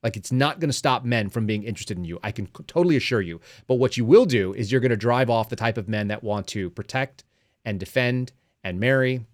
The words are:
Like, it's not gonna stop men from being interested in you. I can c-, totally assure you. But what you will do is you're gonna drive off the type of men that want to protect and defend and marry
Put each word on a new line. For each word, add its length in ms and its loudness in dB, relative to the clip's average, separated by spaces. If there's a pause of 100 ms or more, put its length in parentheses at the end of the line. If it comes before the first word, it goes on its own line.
Like, 120 -2
it's 160 -8
not 280 0
gonna 140 0
stop 300 0
men 260 0
from 180 -2
being 160 -2
interested 340 -8
in 80 -6
you. 160 -10
I 100 -8
can 140 -8
c-, 220 -18
totally 280 2
assure 260 0
you. 200 -6 (240)
But 100 2
what 220 2
you 80 2
will 200 8
do 280 2
is 180 -4
you're 100 4
gonna 140 2
drive 360 2
off 180 0
the 60 -6
type 240 -2
of 100 -8
men 200 -2
that 140 -6
want 260 -2
to 200 -6
protect 540 -8 (420)
and 140 -4
defend 540 -2 (300)
and 160 -6
marry 420 2 (120)